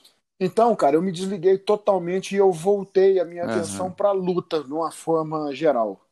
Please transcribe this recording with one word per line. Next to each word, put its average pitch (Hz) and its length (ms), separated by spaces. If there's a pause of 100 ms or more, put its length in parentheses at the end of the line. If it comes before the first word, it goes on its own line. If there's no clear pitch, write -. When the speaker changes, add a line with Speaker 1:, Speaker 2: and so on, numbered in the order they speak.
(400)
Speaker 1:
Então, 220 340
cara, 147 220
eu 165 60
me 190 100
desliguei 190 460
totalmente 190 760
e 196 40
eu 196 120
voltei 190 680
a 165 60
minha 175 180
Speaker 2:
Aham. - 80
Speaker 1:
atenção 185 400
pra 202 180
luta, 180 540
de 131 80
uma 156 180
forma 156 640
geral 123 460 (120)